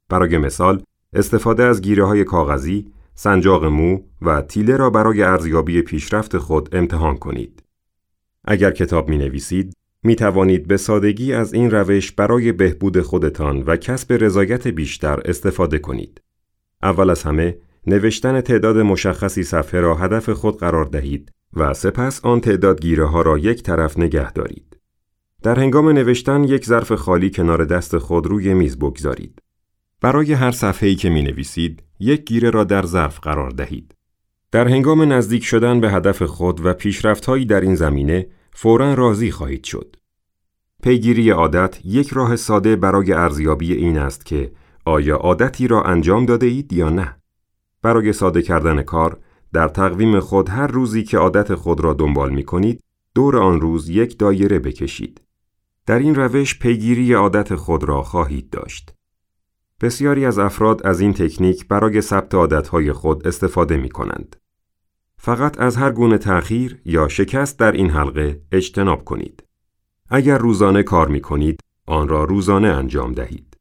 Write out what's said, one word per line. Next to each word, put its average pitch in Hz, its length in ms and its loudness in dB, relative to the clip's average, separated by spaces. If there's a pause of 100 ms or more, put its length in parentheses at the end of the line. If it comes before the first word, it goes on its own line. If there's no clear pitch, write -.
برای 90 280 0
مثال، 90 460 0 (300)
استفاده 113 500 2
از 117 180 2
گیره‌های 101 420 2
کاغذی، 82 680 -2 (240)
سنجاق 92 500 4
مو 80 340 2 (220)
و 78 200 0
تیله 104 340 0
را 135 140 2
برای 110 340 2
ارزیابی 82 580 2
پیشرفت 87 560 -4
خود 78 380 -4
امتحان 82 420 0
کنید. - 460 -12 (840)
اگر 101 260 2
کتاب 78 380 -2
می‌نویسید، 73 640 -4 (300)
می‌توانید 95 640 2
به 98 100 2
سادگی 107 560 0
از 113 200 -4
این 117 180 2
روش 101 400 0
برای 113 400 0
بهبود 90 500 0
خودتان 73 600 -2
و 80 140 0
کسب 123 380 -4
رضایت 104 540 0
بیشتر 78 580 -4
استفاده 85 540 -2
کنید. - 420 -10 (640)
اول 190 260 2
از 170 140 0
همه، 80 340 -2 (300)
نوشتن 110 540 0
تعداد 113 360 2
مشخصی 95 680 0
صفحه 85 380 -2
را 85 140 2
هدف 95 340 -2
خود 107 280 -4
قرار 82 280 -2
دهید 69 460 -8 (220)
و 73 200 -2
سپس 123 520 -4
آن 120 160 2
تعداد 95 400 2
گیره‌ها 78 400 0
را 80 160 2
یک 110 260 -2
طرف 82 360 -2
نگه 78 320 -2
دارید. - 480 -12 (640)
در 117 160 2
هنگام 139 300 4
نوشتن 139 540 2
یک 135 220 0
ظرف 113 260 0
خالی 92 400 0
کنار 82 340 0
دست 87 320 -2
خود 80 300 -2
روی 98 260 0
میز 71 260 0
بگذارید. 67 640 -6 (600)
برای 147 320 2
هر 127 180 2
صفحه‌ای 98 440 0
که 95 140 -2
می‌نویسید، 76 760 -4 (160)
یک 147 260 0
گیره 117 240 0
را 110 140 2
در 98 220 0
ظرف 80 340 -2
قرار 73 300 -6
دهید. 67 460 -12 (560)
در 120 160 2
هنگام 143 460 4
نزدیک 117 320 0
شدن 120 340 2
به 110 120 2
هدف 95 300 0
خود 80 440 -4
و 90 80 2
پیشرفت‌هایی 107 720 -2
در 101 160 2
این 92 140 2
زمینه، 78 520 -2 (240)
فوراً 131 420 2
راضی 117 380 2
خواهید 69 320 -8
شد. - 320 -12 (880)
پیگیری 117 460 4
عادت 87 560 2
یک 127 220 0
راه 123 280 -2
ساده 110 400 2
برای 95 380 2
ارزیابی 78 600 0
این 85 240 0
است 69 280 -6
که 71 260 -6 (380)
آیا 76 260 2
عادتی 120 520 0
را 117 160 2
انجام 90 420 2
داده 120 200 2
اید 127 280 -2
یا 85 160 0
نه؟ 87 280 -4 (640)
برای 110 320 2
ساده 90 280 0
کردن 80 400 0
کار، 80 380 -4 (340)
در 80 140 2
تقویم 95 520 0
خود 92 300 0
هر 131 180 -4
روزی 113 360 -2
که 110 140 -2
عادت 95 380 2
خود 82 260 -2
را 78 120 0
دنبال 69 360 -2
می‌کنید، 87 540 -4 (320)
دور 135 220 2
آن 90 240 2
روز 80 280 -2
یک 110 280 0
دایره 98 420 2
بکشید. 67 600 -8 (640)
در 113 140 2
این 147 160 2
روش 135 440 0
پیگیری 120 540 2
عادت 101 420 2
خود 82 280 -2
را 71 180 -2
خواهید 73 480 -4
داشت. - 440 -14 (880)
بسیاری 139 440 0
از 104 140 0
افراد 104 480 0
از 90 120 0
این 101 140 2
تکنیک 92 540 0
برای 104 340 2
ثبت 98 340 -2
عادتهای 76 580 0
خود 78 340 -4
استفاده 87 500 -2
می‌کنند. 64 580 -8 (800)
فقط 131 420 -4
از 120 160 0
هر 135 160 0
گونه 113 260 4
تأخیر 107 680 -2
یا 80 220 0
شکست 135 520 -4
در 110 120 4
این 95 180 0
حلقه 73 520 -4 (100)
اجتناب 92 540 -2
کنید. - 380 -10 (640)
اگر 135 280 2
روزانه 104 460 2
کار 82 240 2
می‌کنید، 73 520 -2 (260)
آن 76 220 -2
را 76 160 -2
روزانه 98 440 2
انجام 67 440 -2
دهید. 62 340 -10 (160)